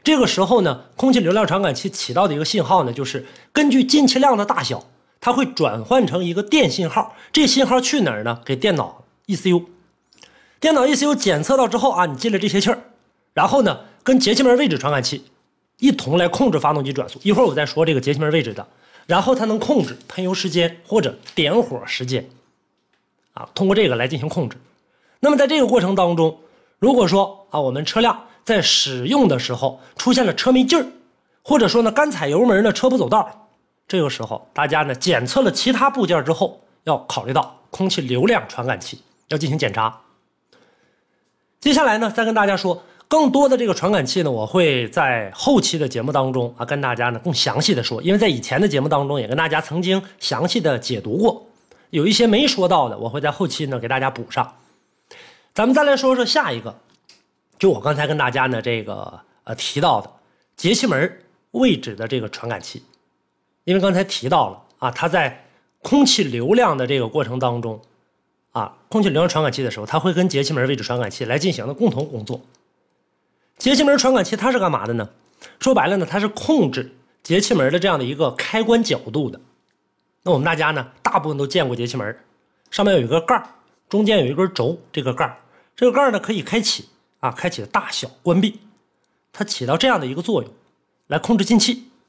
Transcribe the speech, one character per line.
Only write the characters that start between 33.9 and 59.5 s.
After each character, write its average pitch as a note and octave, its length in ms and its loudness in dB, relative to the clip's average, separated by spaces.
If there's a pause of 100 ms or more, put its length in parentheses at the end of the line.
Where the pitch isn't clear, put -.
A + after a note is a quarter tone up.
个 D3+ 80 2
时 B2 140 -6
候 - 320 -10
大 D3 140 0
家 D3+ 160 0
呢 C#3+ 100 -4
检 B2 320 0
测 C4+ 160 0
了 A3 100 2
其 - 200 -2
他 B3+ 180 2
部 C4 160 -2
件 E3+ 180 2
之 D3+ 80 -2
后， - 320 -4 (200)
要 D#3 160 0
考 - 260 -8
虑 C3 80 -6
到 - 260 -4 (120)
空 F#3+ 180 -4
气 F3 120 -4
流 B2+ 240 -2
量 G#3 220 2
传 B2 200 -10
感 A2 120 -4
器 - 220 -16 (280)
要 D#3 80 -4
进 D3 120 -2
行 D3+ 80 -2
检 B2 160 -2
查。 A2 280 -4 (1600)
接 D4 140 2
下 D4+ 100 4
来 A3 140 4
呢， A3 140 -2
再 A3+ 140 -2
跟 A3+ 80 -2
大 G#3+ 140 2
家 G3 100 0
说 F3+ 260 -4 (240)
更 D4+ 240 4
多 C#4 160 4
的 C4 80 4
这 A#3+ 120 0
个 F#3+ 80 0
传 F#3+ 160 0
感 F3+ 120 2
器 E3+ 200 -2
呢， D3 80 0
我 A2 160 -4
会 C#3+ 420 2
在 A#2+ 460 -2
后 C4 260 2
期 - 160 -4
的 C#3+ 100 -2
节 A#2 140 -6
目 C3+ 100 -4
当 C3 220 0
中 A#2+ 240 -4
啊， A#2+ 80 -6
跟 C#3+ 160 -4
大 B2 140 -2
家 A#2+ 160 -2
呢 A#2 80 -8
更 F3 120 -4
详 B2 300 -2
细 F#3+ 140 0
的 A#2+ 80 -4
说， A2 180 -6
因 F3 100 0
为 G3+ 60 4
在 G#3+ 100 2
以 C3+ 140 -2
前 C3 180 -4
的 G3+ 80 2
节 C#3+ 120 0
目 C#3+ 100 -2
当 C#3+ 180 0
中 C#3 140 -4
也 G#2+ 60 -6
跟 B2+ 100 -4
大 D#3+ 100 0
家 D#3 140 0
曾 D#3 180 -6
经 F#3 220 0 (180)
详 D#3+ 280 -4
细 A#3 120 -2
的 D3 200 0
解 A#2+ 200 -6
读 G#2+ 180 -6
过， - 300 0 (440)
有 D#3 160 0
一 G#3+ 40 2
些 A#3 140 2
没 A#3 220 4
说 F#3 200 0
到 D#3 220 2
的， G#2 80 -8
我 A2 100 -8
会 C3+ 140 -6
在 D3 80 0
后 D#3+ 180 -4
期 D3 200 -6
呢 C3 100 -4
给 A#2 100 -6
大 C3 120 -2
家 C3 100 0
补 A#2+ 220 -10
上。 - 260 -4 (960)
咱 A3 140 2
们 B3+ 80 4
再 D4 80 4
来 C#4+ 120 4
说 C4 200 2
说 B3 100 0
下 A#3+ 260 0
一 A#2 80 -6
个， G#2+ 200 -14 (800)
就 G3 100 4
我 A#2 100 0
刚 D3 160 -2
才 D3 120 -2
跟 D3+ 100 -2
大 C3 140 0
家 C3 160 0
呢 B2 140 -2
这 A#2 220 -4
个， G2+ 360 -12 (240)
呃， A#2 100 -10